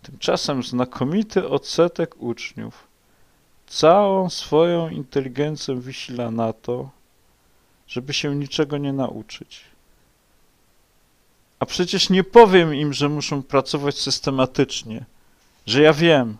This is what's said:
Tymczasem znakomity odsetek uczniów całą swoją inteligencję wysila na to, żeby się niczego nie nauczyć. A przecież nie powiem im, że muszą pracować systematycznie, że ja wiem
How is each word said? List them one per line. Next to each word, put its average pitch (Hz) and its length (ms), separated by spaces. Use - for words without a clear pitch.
Tymczasem 131 600
znakomity 147 840
odsetek 165 720
uczniów - 680
całą 190 640
swoją 165 600
inteligencję 139 880
wysila 123 560
na 113 220
to, 127 360
żeby 135 260
się 143 220
niczego 143 420
nie 143 160
nauczyć. - 680
A 135 60
przecież - 440
nie 185 140
powiem 185 520
im, 147 180
że 143 160
muszą 143 340
pracować 143 540
systematycznie, 131 1080
że 120 160
ja 156 120
wiem 139 460